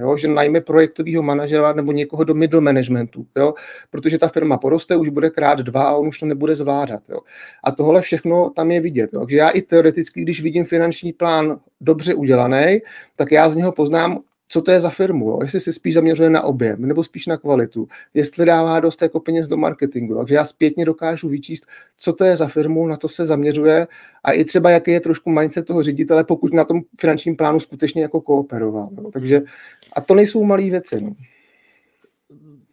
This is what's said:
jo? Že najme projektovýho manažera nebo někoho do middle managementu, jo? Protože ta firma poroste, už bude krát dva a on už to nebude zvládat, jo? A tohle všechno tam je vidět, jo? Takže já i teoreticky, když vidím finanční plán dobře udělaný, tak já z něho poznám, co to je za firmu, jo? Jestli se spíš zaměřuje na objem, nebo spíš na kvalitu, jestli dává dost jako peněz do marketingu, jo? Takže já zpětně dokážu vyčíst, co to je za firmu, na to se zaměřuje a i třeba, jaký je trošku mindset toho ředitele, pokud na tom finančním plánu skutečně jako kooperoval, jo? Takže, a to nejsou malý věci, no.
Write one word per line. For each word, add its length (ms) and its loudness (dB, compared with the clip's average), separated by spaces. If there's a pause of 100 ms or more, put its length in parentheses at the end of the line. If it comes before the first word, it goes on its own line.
jo? 160 0
Že 120 -4
najme 320 2
projektovýho 600 0
manažera 500 0
nebo 200 -4
někoho 320 -2
do 100 0
middle 260 2
managementu, 680 0 (100)
jo? 180 2 (360)
Protože 280 -2
ta 100 2
firma 280 0
poroste, 400 0
už 120 0
bude 220 0
krát 280 0
dva 240 -2
a 120 2
on 140 0
už 100 -12
to 80 -8
nebude 280 -2
zvládat, 540 -4
jo? 100 -10 (460)
A 80 -2
tohle 300 2
všechno 480 0
tam 200 -2
je 100 0
vidět, 320 -2
jo? 80 -6
Takže 160 -2
já 120 6
i 140 0
teoreticky, 600 2
když 200 -6
vidím 220 -2
finanční 480 -2
plán 480 -2 (200)
dobře 340 0
udělaný, 640 2 (380)
tak 160 0
já 160 6
z 80 -2
něho 160 -2
poznám, 460 0 (320)
co 120 0
to 80 0
je 100 6
za 100 -2
firmu, 380 -2
jo? 140 -2
Jestli 180 -4
se 120 -6
spíš 220 -4
zaměřuje 360 4
na 120 2
objem, 440 -2
nebo 180 -2
spíš 220 -14
na 100 -4
kvalitu, 520 -2 (260)
jestli 320 0
dává 340 2
dost 220 -2
jako 180 -2
peněz 280 -2
do 80 -4
marketingu, 560 -4
jo? 60 -4
Takže 160 -2
já 100 2
zpětně 400 -2
dokážu 440 -4
vyčíst, 380 -10 (320)
co 140 -4
to 120 0
je 120 4
za 120 0
firmu, 380 0
na 100 -4
to 120 -8
se 180 -6
zaměřuje 600 2 (380)
a 80 2
i 120 2
třeba, 260 2
jaký 200 2
je 100 2
trošku 300 -4
mindset 360 -2
toho 160 -2
ředitele, 420 0
pokud 300 -2
na 100 4
tom 160 -4 (200)
finančním 360 -2
plánu 240 0
skutečně 420 -6
jako 180 -4
kooperoval, 680 -4 (100)
jo? 140 -14
Takže, 300 0 (500)
a 80 -6
to 140 2
nejsou 300 2
malý 260 0
věci, 300 -6
no. 120 -10 (1600)